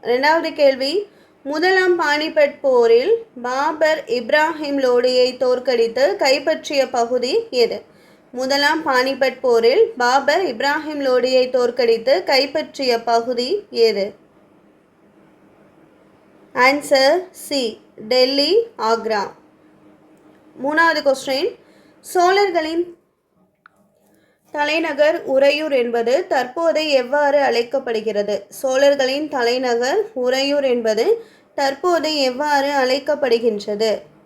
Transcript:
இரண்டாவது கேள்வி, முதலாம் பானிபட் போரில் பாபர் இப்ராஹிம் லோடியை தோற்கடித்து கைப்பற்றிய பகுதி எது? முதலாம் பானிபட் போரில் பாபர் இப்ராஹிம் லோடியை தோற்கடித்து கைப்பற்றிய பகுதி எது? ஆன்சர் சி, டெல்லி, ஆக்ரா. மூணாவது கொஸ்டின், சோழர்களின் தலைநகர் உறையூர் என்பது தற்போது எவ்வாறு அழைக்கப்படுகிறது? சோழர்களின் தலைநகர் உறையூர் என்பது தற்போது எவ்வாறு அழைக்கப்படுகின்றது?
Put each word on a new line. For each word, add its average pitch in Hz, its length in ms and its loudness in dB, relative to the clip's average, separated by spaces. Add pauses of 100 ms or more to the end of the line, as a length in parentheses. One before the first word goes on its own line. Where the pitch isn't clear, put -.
இரண்டாவது 302 500 2
கேள்வி, 285 540 0 (360)
முதலாம் 359 580 0
பானிபட் 302 600 0
போரில் 254 640 2 (180)
பாபர் 302 640 0
இப்ராஹிம் 285 720 -2
லோடியை 247 560 2
தோற்கடித்து 247 800 0
கைப்பற்றிய 285 760 0
பகுதி 254 600 -2
எது? 226 380 -2 (440)
முதலாம் 285 540 0
பானிபட் 262 540 0
போரில் 247 580 2
பாபர் 269 480 2
இப்ராஹிம் 285 540 -4
லோடியை 254 500 2
தோற்கடித்து 247 720 0
கைப்பற்றிய 277 800 -2
பகுதி 247 680 -2
எது? 214 440 0 (2500)
ஆன்சர் 277 760 2
சி, 247 500 -6 (160)
டெல்லி, 277 680 0 (120)
ஆக்ரா. 220 520 -2 (1300)
மூணாவது 311 380 0
கொஸ்டின், 277 520 -2 (460)
சோழர்களின் 349 960 0 (1600)
தலைநகர் 302 720 0
உறையூர் 285 480 2
என்பது 240 540 0
தற்போது 311 640 -2
எவ்வாறு 277 480 2
அழைக்கப்படுகிறது? 233 1080 -2
சோழர்களின் 277 800 0
தலைநகர் 254 840 0
உறையூர் 269 500 0
என்பது 240 600 0 (300)
தற்போது 302 640 -2
எவ்வாறு 277 480 0
அழைக்கப்படுகின்றது? 240 1400 -2 (180)